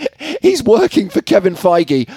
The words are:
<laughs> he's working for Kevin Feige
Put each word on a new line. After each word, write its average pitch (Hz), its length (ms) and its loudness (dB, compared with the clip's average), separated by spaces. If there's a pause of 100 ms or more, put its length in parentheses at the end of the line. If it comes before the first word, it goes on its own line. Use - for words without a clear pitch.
<laughs> 302 400 -8
he's 359 200 2
working 226 460 2
for - 140 -4
Kevin 190 320 0
Feige 160 640 0